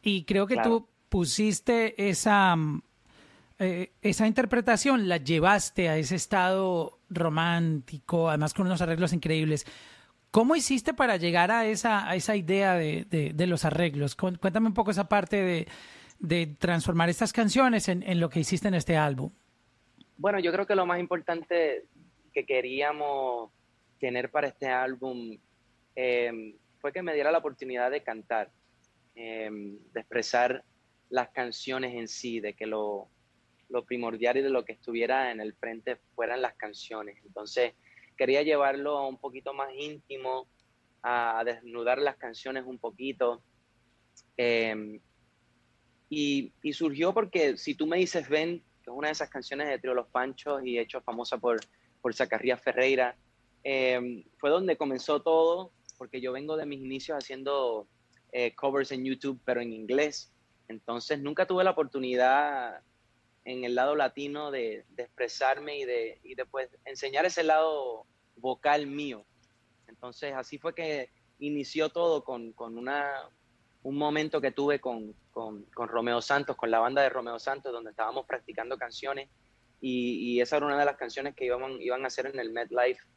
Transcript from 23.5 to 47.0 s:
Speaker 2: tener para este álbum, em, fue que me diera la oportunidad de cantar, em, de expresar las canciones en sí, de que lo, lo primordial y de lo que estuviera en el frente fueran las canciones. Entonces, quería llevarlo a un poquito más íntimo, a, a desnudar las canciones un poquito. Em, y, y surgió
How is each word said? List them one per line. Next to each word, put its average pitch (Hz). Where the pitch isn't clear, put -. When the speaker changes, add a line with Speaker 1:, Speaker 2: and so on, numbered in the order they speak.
Speaker 2:
tener 123
para 143
este 135
álbum, 127
em, 120
fue 143
que 185
me 165
diera 147
la 165
oportunidad 127
de 143
cantar, 110
em, 107
de 117
expresar 123
las 123
canciones 127
en 113
sí, 117
de 104
que 110
lo, 104
lo 120
primordial 120
y 139
de 139
lo 123
que 110
estuviera 120
en 110
el 107
frente 113
fueran 120
las 123
canciones. 104
Entonces, 107
quería 135
llevarlo 143
a 139
un 131
poquito 135
más 139
íntimo, 135
a, 117
a 117
desnudar 120
las 139
canciones 131
un 127
poquito. 120
Em, 110
y, 143
y 147
surgió 165